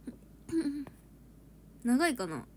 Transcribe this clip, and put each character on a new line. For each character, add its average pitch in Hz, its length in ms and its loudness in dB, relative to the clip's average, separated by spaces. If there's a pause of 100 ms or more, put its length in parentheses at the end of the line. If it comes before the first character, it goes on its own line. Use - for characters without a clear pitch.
(500)
<clears throat> 294 360 0 (1000)
長 262 220 4
い 285 80 0
か 190 120 -4
な、 147 180 -8 (120)